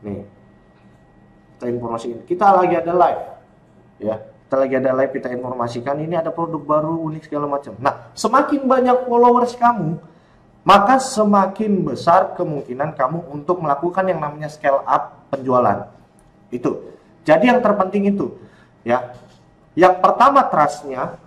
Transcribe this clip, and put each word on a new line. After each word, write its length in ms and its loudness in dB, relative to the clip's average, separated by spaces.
Nih. 240 -10
Kita 160 -6
informasikan. 560 -8
Kita 240 2
lagi 240 2
ada 160 -2
live. 300 2
Ya, 180 -4
kita 400 -10
lagi 160 0
ada 160 0
live, 220 0
kita 180 -8
informasikan 720 -6
ini 160 -4
ada 160 -4
produk 260 -6
baru, 460 -2
unik 240 -10
segala 160 -4
macam. 320 -6
Nah, 340 -4
semakin 540 0
banyak 400 2
followers 480 4
kamu, 420 0
maka 320 6
semakin 880 2
besar 480 2
kemungkinan 640 -6
kamu 320 -2
untuk 320 -4
melakukan 420 -2
yang 160 -2
namanya 320 -10
scale 320 0
up 480 -6
penjualan. 560 -2
Itu. 400 -6
Jadi 240 4
yang 160 4
terpenting 480 0
itu, 240 -4
ya. 320 -2
Yang 300 4
pertama 420 6
trust-nya 720 -2